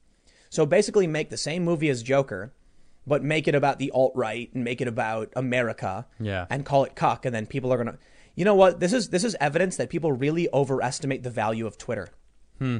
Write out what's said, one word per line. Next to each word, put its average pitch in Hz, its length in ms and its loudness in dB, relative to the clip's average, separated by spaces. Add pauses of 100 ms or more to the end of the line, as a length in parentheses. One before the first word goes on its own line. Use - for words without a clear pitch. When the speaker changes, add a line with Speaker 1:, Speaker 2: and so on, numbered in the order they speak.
(520)
Speaker 1:
So 160 160 4
basically 196 400 4
make 156 240 -2
the 110 60 -10
same 175 280 -4
movie 160 240 0
as 120 140 -2
Joker, 127 500 -2 (540)
but 139 160 0
make 156 240 0
it 147 80 2
about 135 240 2
the 135 120 -4
alt-right 120 640 0
and 127 100 -4
make 123 180 -4
it 123 60 -2
about 110 480 -4
America 120 680 -2 (140)
Speaker 2:
Yeah. 98 300 -4
Speaker 1:
and 139 160 -4
call 139 200 4
it - 100 -12
cuck, 135 300 0
and 127 80 -2
then 110 140 -4
people 127 260 -2
are 123 40 0
gonna, 117 200 -4 (380)
you 170 100 0
know 208 100 6
what? 185 240 8
This 180 140 2
is, 240 160 0
this 180 140 0
is 226 180 -2
evidence 160 360 0
that 123 120 -2
people 160 220 0
really 151 420 0
overestimate 131 680 -2
the 127 80 -6
value 113 360 -2
of 101 100 -10
Twitter. 104 320 -8 (500)
Speaker 2:
Hmm. 127 200 -2